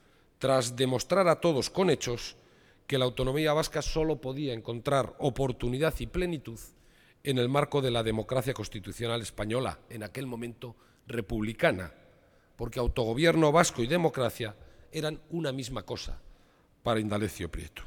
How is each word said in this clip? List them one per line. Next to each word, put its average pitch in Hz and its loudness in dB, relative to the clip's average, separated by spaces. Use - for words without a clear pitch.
tras 127 2
demostrar 131 2
a 156 4
todos 147 2
con 185 2
hechos - -2
que 139 -2
la 127 4
autonomía 131 0
vasca 156 0
solo 156 0
podía 135 -4
encontrar 120 -2
oportunidad 135 0
y 120 -6
plenitud 160 -4
en 131 2
el 123 2
marco 143 2
de 131 2
la 117 2
democracia 113 0
constitucional 113 -6
española, 107 -4
en 110 -10
aquel 127 -8
momento 120 -10
republicana, 110 0
porque 120 -6
autogobierno 135 4
vasco 165 4
y 117 2
democracia 131 0
eran 156 -6
una 160 -2
misma 127 -6
cosa - -6
para 113 2
Indalecio 104 -2
Prieto. - -10